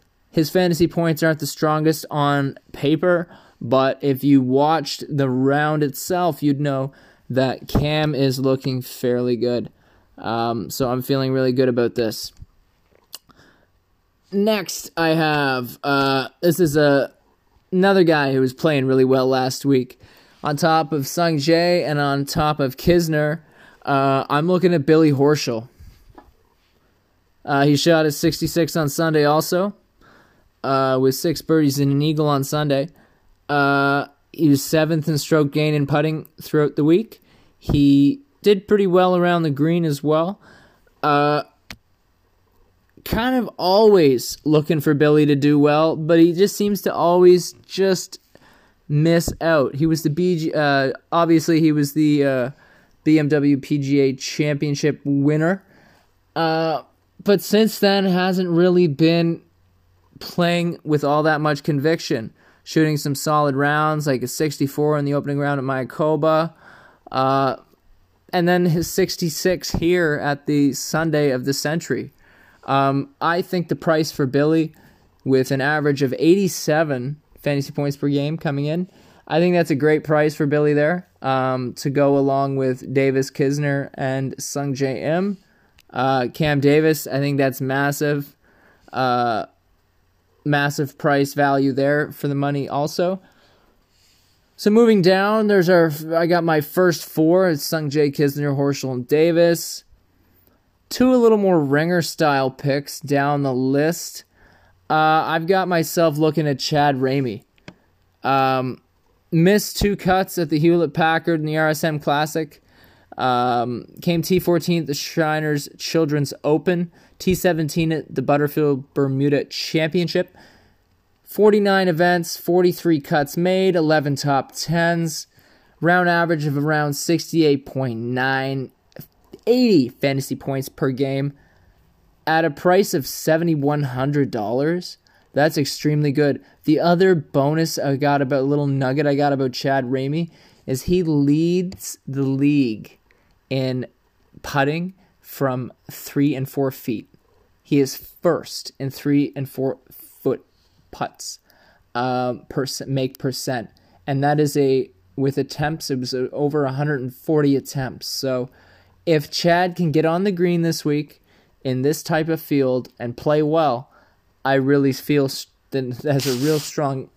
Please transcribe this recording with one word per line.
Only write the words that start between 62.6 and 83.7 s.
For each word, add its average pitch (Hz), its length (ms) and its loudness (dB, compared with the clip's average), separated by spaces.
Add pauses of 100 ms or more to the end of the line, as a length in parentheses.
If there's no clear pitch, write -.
shooting 156 340 0
some 143 180 -4
solid 147 400 0
rounds, 151 520 0
like 131 160 -2
a 123 60 -4
sixty-four 147 680 -2
in 143 60 -2
the 143 100 -2
opening 143 240 -4
round 143 200 -2
at 127 60 -6
Mayakoba. 156 880 -2 (580)
Uh, 135 460 0 (800)
and 175 100 2
then 180 200 2
his 160 240 0
sixty-six 175 800 -2
here 165 520 0
at 143 220 -4
the 143 300 2
Sunday 151 560 -2
of 127 160 -4
the 139 80 0
Century. 139 580 -6 (520)
Um, 139 540 -2
I 170 220 -2
think 175 280 -4
the 160 80 -4
price 160 360 -2
for 143 140 -2
Billy, 156 480 0 (500)
with 131 260 2
an 135 120 -2
average 147 400 0
of 127 160 0
eighty-seven 151 1000 0 (200)
fantasy 143 340 -4
points 143 240 -4
per 147 140 -2
game 143 260 -2
coming 143 300 -4
in, 175 240 -4 (360)
I 156 120 -2
think 175 180 2
that's 165 140 2
a 156 40 0
great 151 300 2
price 151 300 0
for 160 100 -2
Billy 147 300 2
there, 156 340 0 (140)
um, 131 540 -2
to - 120 -6
go 139 300 2
along 139 380 0
with 131 360 -4
Davis, 135 380 0
Kisner, 143 640 -2